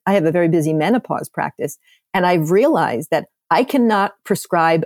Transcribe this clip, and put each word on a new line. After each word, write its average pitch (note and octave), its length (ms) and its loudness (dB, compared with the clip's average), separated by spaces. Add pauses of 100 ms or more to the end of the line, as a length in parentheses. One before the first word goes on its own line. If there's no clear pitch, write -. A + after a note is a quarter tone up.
I G3 80 2
have F#3 100 2
a D#3+ 80 0
very F3 160 2
busy D#3+ 240 0
menopause D#3+ 560 -2
practice, - 500 -8 (340)
and F3+ 140 0
I've E3 240 2
realized F3+ 600 0
that - 140 -2 (240)
I F3 120 2
cannot A#3 520 0 (100)
prescribe E3 600 0